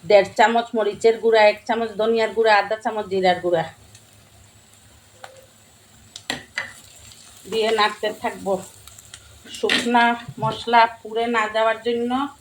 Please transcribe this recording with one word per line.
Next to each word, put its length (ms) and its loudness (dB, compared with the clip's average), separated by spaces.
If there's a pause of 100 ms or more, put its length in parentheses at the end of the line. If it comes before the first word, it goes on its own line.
দেড় 320 4
চামচ 380 2
মরিচের 460 2
গুঁড়া 240 4
এক 220 4
চামচ, 240 -4 (100)
ধনিয়ার 340 0
গুঁড়া 220 2
আধা 260 0
চামচ, 280 -6
জিরার 320 0
গুঁড়া 220 0 (3750)
দিয়ে 260 -2
নাড়তে 380 -2 (120)
থাকবো। 320 -4 (1040)
শুকনা 460 0 (360)
মশলা 420 2 (160)
পুড়ে 300 -4
না 160 0 (120)
যাওয়ার 280 2
জন্য 280 -2 (300)